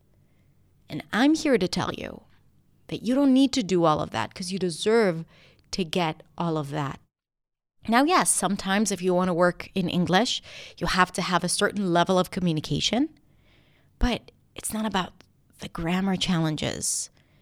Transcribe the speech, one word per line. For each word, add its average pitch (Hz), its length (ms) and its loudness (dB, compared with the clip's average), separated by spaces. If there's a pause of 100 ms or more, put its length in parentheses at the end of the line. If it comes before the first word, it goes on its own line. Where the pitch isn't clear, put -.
(920)
And 151 140 -10 (100)
I'm 277 220 4
here 285 220 2
to 180 100 0
tell - 260 -4
you - 300 -12 (640)
that - 160 -10
you 233 100 0
don't 277 200 4
need 269 200 6
to 269 80 0
do 175 240 2
all 156 140 4
of 156 120 -4
that - 220 -6
'cause 180 180 -10
you 190 60 -6
deserve 180 680 0 (460)
to 196 120 -4
get 160 400 -4 (140)
all 170 200 -2
of 143 140 -4
that. 143 280 -6 (880)
Now, 233 160 4
yes, 302 280 4
sometimes 196 600 0
if 180 100 -4
you 180 120 2
wanna 180 200 2
work 175 420 2
in 190 120 0
English, 180 540 0 (360)
you 175 100 -4
have 180 260 2
to - 80 -4
have 175 220 0
a 175 60 -2
certain 196 440 0
level 170 240 4
of 180 140 0
communication, 156 800 0 (920)
but - 320 -2 (240)
it's - 180 -8
not 220 120 -4
about 196 380 -4 (360)
the - 100 -14
grammar 185 460 -2
challenges 160 920 -2 (320)